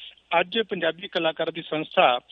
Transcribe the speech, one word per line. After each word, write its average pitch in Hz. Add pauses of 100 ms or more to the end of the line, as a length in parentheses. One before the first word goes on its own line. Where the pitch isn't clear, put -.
(400)
ਅੱਜ 185
ਪੰਜਾਬੀ 175
ਕਲਾਕਾਰਾਂ 165
ਦੀ 165
ਸੰਸਥਾ 156 (120)